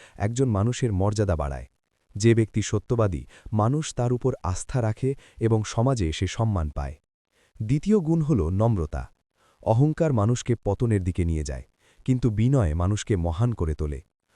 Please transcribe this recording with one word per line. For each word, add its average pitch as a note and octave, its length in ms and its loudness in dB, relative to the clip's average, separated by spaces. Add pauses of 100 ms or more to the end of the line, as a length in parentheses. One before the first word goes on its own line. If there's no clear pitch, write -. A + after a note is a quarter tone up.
(160)
একজন A#2+ 320 0
মানুষের A2+ 440 0
মর্যাদা G2 440 0
বাড়ায়। C2+ 300 -6 (500)
যে G#2+ 180 4
ব্যক্তি A2 280 0
সত্যবাদী, G#2 600 -2 (300)
মানুষ A#2+ 320 0 (100)
তার A#2+ 180 -2
উপর B2 200 0 (100)
আস্থা F#2 400 -4
রাখে A2 280 0 (300)
এবং A2+ 240 2
সমাজে A#2 480 0
সে F#2+ 140 -2
সম্মান G2+ 440 -2
পায়। C#2 240 -8 (680)
দ্বিতীয় D3+ 380 2
গুণ E3 240 0
হল C#3+ 260 2
নম্রতা। F#2 540 0 (600)
অহংকার D3+ 500 2
মানুষকে A#2+ 400 0 (120)
পতনের G#2 400 0
দিকে F#2 200 -2
নিয়ে D#2+ 200 -2
যায়, C#2 200 -8 (340)
কিন্তু B2+ 320 0
বিনয় A2 440 2
মানুষকে F#2+ 420 0
মহান E2+ 360 0
করে D#2 220 -2
তোলে। D2 260 -6 (360)